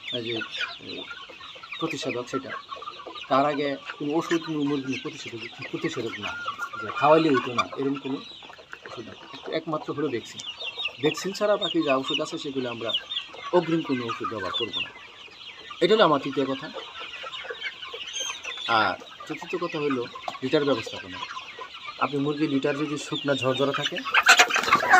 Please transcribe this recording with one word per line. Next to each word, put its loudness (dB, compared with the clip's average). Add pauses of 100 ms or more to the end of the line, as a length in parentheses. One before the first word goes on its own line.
(140)
আহ, -2
যে, -2
আহ, -6 (760)
প্রতিষেধক -2
সেটা। -4 (800)
তার 6
আগে 0 (220)
কোনো -2
ওষুধ 2
মু-, 0
মুরগির 0
প্রতিষেধক, -10
প্রতিষেধক -4
না, -6 (460)
যে -6
খাওয়াইলে 8
হইতো 4
না, 4 (140)
এরকম 0
কোনো -4 (720)
ওষুধ -12
না। -14 (440)
একমাত্র -2
হলো 0
ভ্যাকসিন। -4 (600)
ভ্যাকসিন 2
ছাড়া 4
বাকি 0
যা 4
ওষুধ 0
আছে -4
সেগুলো -2
আমরা -2 (600)
অগ্রিম 4
কোনো 0
ওষুধ -4
ব্যবহার -4
করবো -2
না। -4 (920)
এটা 8
হলো 10
আমার 8
তৃতীয় 0
কথা। -4 (2000)
আর 6 (340)
চতুর্থ -4
কথা -4
হলো 0 (360)
লিটার 4
ব্যবস্থাপনা। -2 (800)
আপনি 0
মুরগির 2
লিটার 2
যদি -2
শুকনা 0
ঝরঝরা 2
থাকে, -2 (1040)